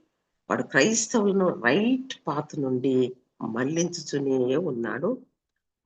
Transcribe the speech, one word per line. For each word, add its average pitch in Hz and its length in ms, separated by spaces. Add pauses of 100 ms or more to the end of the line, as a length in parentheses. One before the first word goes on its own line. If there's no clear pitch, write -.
(500)
వాడు 104 120
క్రైస్తవులను 196 840 (160)
రైట్ 220 500 (120)
పాత్ 147 280 (100)
నుండి 127 320 (600)
మళ్లించుతూనే 139 1000
ఉన్నాడు, 131 540 (760)